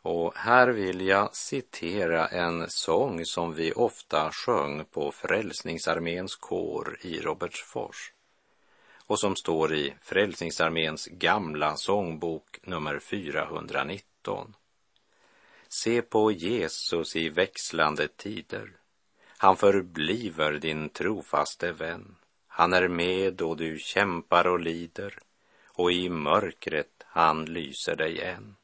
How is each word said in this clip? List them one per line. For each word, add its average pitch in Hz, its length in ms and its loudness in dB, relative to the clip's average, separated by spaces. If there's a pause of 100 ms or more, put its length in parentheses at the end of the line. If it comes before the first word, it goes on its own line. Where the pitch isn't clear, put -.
Och 85 340 -2
här 123 320 6
vill 95 400 0
jag 98 280 6
citera 85 920 -2
en 85 420 -2
sång 85 560 0
som 85 280 -2
vi 80 200 0
ofta 78 580 0
sjöng 76 540 0
på 71 260 -4
Frälsningsarméns 85 1200 -4
kår 87 680 -6
i 82 180 -8
Robertsfors - 960 -8 (920)
och 107 120 2
som 95 160 2
står 80 380 2
i 71 280 0
Frälsningsarméns 82 1040 -2
gamla 82 680 0
sångbok 85 880 -4
nummer 76 360 -6
fyrahundranitton. 92 1600 -6 (1160)
Se 117 280 2
på 110 300 4
Jesus 85 840 -2
i 82 140 -2
växlande 78 800 0
tider. 104 640 -10 (680)
Han 95 200 8
förbliver 90 920 2
din 78 380 -4
trofaste 85 840 -2
vän. 85 440 -10 (320)
Han 87 260 4
är 92 140 6
med 90 460 2
då 82 220 -2
du 80 240 -4
kämpar 87 680 2
och 90 120 4
lider, 85 600 -6 (460)
och 87 260 2
i 90 180 2
mörkret 80 960 0
han 80 400 4
lyser 80 500 -6
dig 80 260 -2
än. 101 420 -10